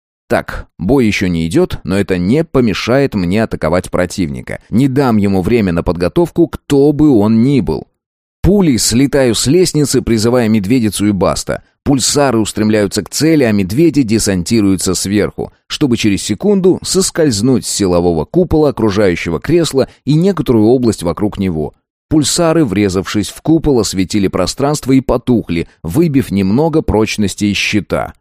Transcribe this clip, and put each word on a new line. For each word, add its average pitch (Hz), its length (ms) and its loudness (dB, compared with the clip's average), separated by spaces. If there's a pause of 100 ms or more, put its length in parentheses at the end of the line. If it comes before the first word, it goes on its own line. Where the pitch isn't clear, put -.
(280)
Так, - 400 -4 (120)
бой 123 260 2
ещё 101 220 0
не 82 200 -2
идёт, 160 360 -2
но 92 140 -2
это 95 200 -2
не 107 260 0
помешает 127 720 -2
мне 98 300 -2
атаковать 87 480 -4
противника. 80 680 -4 (120)
Не 131 160 2
дам 127 300 0
ему 98 260 0
время 104 280 0
на 85 120 -2
подготовку, 90 640 0
кто 143 440 0
бы 151 200 2
он 113 320 4
ни 135 180 2
был. 76 260 -6 (540)
Пулей 170 380 2
слетаю 123 560 2
с - 100 -4
лестницы, 147 560 2
призывая 117 480 0
медведицу 107 580 0
и 104 40 4
Баста. 80 520 -2 (200)
Пульсары 135 560 0
устремляются 104 640 0
к - 60 -16
цели, 151 340 2
а 113 80 2
медведи 117 500 2
десантируются 98 960 0
сверху, 95 580 -4 (140)
чтобы 123 300 -2
через 98 260 -2
секунду 185 580 0
соскользнуть 131 840 0
с - 20 -8
силового 87 560 0
купола, 156 440 0
окружающего 95 720 0
кресло, 143 480 0 (180)
и 147 100 2
некоторую 156 500 2
область 120 380 2
вокруг 87 340 -4
него. 85 380 -4 (340)
Пульсары, 160 560 0
врезавшись 98 640 -2
в - 140 -18
купол, 151 360 2
осветили 95 480 -2
пространство 127 640 -2
и 135 100 4
потухли, 107 680 -2 (160)
выбив 135 480 0
немного 123 500 0
прочности 104 640 -2
из 101 120 -2
щита. 73 640 -4